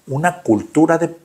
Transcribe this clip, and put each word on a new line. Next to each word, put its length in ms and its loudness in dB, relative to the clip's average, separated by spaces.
una 340 -4
cultura 560 2
de 280 -4